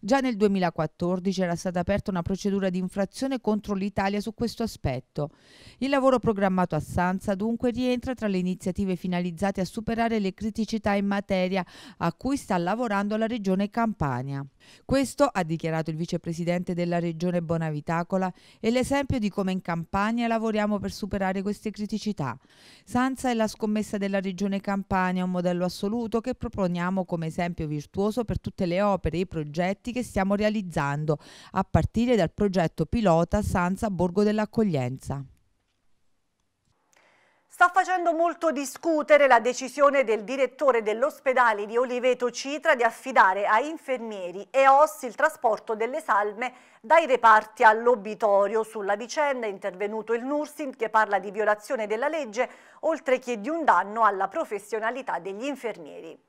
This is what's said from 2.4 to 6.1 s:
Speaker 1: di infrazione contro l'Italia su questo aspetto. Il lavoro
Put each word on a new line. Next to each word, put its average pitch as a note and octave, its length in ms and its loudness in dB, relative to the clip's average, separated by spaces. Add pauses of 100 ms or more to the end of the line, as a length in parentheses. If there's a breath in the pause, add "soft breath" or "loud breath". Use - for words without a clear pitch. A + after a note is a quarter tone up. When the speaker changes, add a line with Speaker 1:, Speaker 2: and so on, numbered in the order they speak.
Speaker 1:
di F3+ 80 -2
infrazione G3+ 640 -4
contro G#3 320 -2
l'Italia G3 480 -2
su G#3+ 140 -8
questo - 280 -4
aspetto. C#3+ 680 -4 (480 soft breath)
Il B3+ 100 -2
lavoro C4 300 4